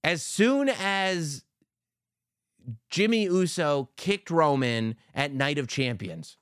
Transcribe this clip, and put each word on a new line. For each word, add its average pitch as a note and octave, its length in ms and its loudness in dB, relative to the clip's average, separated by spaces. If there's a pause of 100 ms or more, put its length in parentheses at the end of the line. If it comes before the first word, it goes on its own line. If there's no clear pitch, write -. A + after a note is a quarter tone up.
As D#3+ 200 0
soon C4+ 460 4
as F#3+ 720 -2 (1500)
Jimmy A3 340 2
Uso E3+ 720 0
kicked G3 340 -4
Roman B2+ 640 2 (180)
at C#3+ 200 -2
Night C#3 240 0
of C3 100 -4
Champions G2+ 760 -6